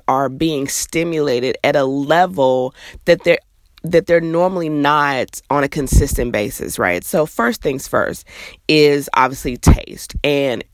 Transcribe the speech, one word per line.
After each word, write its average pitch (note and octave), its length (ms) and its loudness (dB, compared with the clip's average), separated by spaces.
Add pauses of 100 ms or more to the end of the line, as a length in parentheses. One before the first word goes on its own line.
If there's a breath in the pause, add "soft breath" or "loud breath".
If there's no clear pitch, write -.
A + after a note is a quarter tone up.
are C3+ 220 0
being C#3 400 -4
stimulated D3 960 -2
at D3 100 2
a C#3+ 80 2
level C#3 920 0 (300 loud breath)
that E3+ 220 2
they're, E3+ 140 2 (460)
that E3 200 2
they're E3+ 160 2
normally E3+ 480 -2
not C#3+ 800 0
on C#3+ 140 2
a C#3 40 0
consistent C#3 640 0
basis, G#2+ 480 -4
right? F2+ 240 0
So D#3 220 0
first - 360 -4
things C#3 240 -4
first - 400 -4 (440 loud breath)
is D3 440 4
obviously B2+ 440 -2
taste. - 680 0
And C#3 400 0 (100)